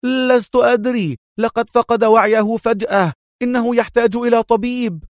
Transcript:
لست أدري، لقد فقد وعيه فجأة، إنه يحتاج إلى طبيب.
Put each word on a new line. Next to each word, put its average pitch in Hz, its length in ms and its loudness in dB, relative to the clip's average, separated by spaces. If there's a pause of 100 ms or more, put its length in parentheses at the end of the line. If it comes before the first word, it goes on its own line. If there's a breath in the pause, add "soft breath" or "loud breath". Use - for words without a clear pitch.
لست 254 520 0
أدري، 240 600 0 (220)
لقد 226 300 -2
فقد 233 340 0
وعيه 220 540 2
فجأة، 196 560 -2 (280)
إنه 247 340 -2
يحتاج 233 400 0
إلى 233 280 2
طبيب. 233 680 -2